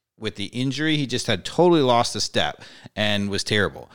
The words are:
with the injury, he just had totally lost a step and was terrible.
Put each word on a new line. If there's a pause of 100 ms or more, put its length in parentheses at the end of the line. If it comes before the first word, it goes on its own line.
(180)
with
the
injury,
he
just
had
totally
lost
a
step (320)
and
was
terrible.